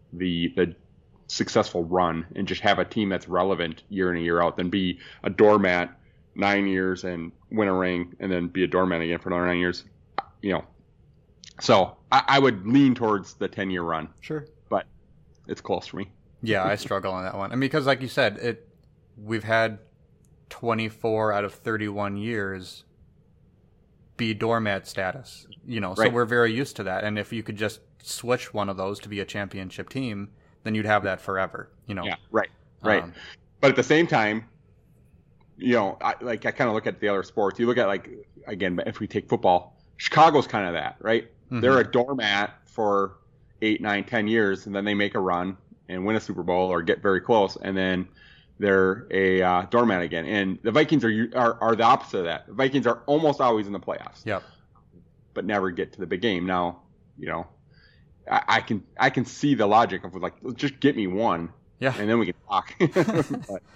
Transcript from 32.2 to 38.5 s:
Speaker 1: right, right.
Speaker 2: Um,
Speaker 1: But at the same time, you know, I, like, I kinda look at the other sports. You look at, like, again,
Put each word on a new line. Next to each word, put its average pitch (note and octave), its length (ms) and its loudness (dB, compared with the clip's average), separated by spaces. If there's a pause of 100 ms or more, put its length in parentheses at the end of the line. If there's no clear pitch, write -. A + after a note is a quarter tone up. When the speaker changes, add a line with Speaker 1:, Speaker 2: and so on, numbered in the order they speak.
Speaker 1:
right, G#2+ 160 0 (340)
right. G2+ 220 2
Speaker 2:
Um, E2+ 80 -14 (480)
Speaker 1:
But C#3 100 6
at B2+ 60 2
the - 80 6
same E3 240 4
time, A2 400 0 (1080)
you B2 180 2
know, G2+ 260 2
I, - 200 -2
like, A#2 260 -6
I A2 60 0
kinda A#2+ 200 2
look A2 140 -2
at G2+ 140 -4
the G#2 80 0
other G2 140 2
sports. G2 360 -2
You A#2 80 2
look A#2+ 120 2
at, A2 100 4
like, G2 200 -2 (380)
again, F2+ 400 -2